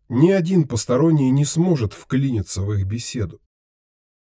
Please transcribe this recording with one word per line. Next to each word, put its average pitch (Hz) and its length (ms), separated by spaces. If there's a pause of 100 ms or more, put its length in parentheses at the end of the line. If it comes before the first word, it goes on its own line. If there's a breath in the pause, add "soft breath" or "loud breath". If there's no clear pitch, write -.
ни 143 220
один 180 380
посторонний 131 640
не 139 140
сможет 160 500
вклиниться 127 680
в 101 100
их 98 140
беседу. 110 540 (880)